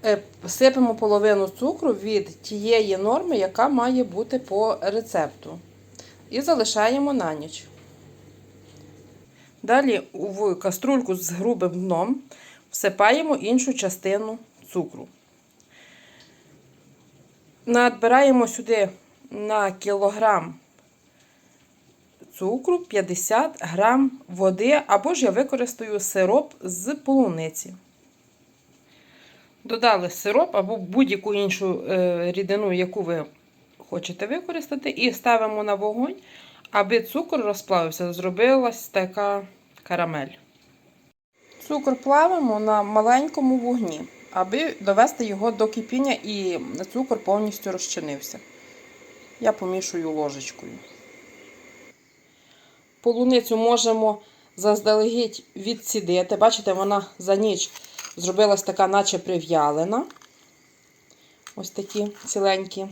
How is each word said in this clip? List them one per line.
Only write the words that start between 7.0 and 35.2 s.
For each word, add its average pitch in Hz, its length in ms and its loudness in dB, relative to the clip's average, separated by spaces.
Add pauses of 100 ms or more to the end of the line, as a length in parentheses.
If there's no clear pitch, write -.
на 175 220 -2
ніч. 151 300 -12 (2000)
Далі 240 400 4 (100)
в 196 420 -2
каструльку 196 600 -2
з 175 160 -6
грубим 185 400 -2
дном 185 520 -2 (480)
всипаємо 240 680 2
іншу 254 380 0
частину 202 640 -4 (340)
цукру. - 360 -8 (2500)
Надбираємо 240 840 6
сюди 220 400 0 (420)
на 208 420 -2
кілограм 202 840 0 (1800)
цукру 254 400 -2
п'ятдесят 220 840 -2
грам 226 500 2 (180)
води, 196 580 2
або 285 280 2
ж 262 100 0
я 208 60 4
використаю 233 680 -2
сироп 202 600 2
з 185 340 -6
полуниці. 185 800 -2 (1900)
Додали 220 460 2
сироп 226 460 0
або 190 200 -2
будь-яку 196 580 0
іншу, 196 560 -2
е, 180 420 0
рідину, 196 400 -2
яку 185 300 -2
ви 165 220 -4 (540)
хочете 180 480 -8
використати, 311 640 -6
і 240 220 0
ставимо 220 520 0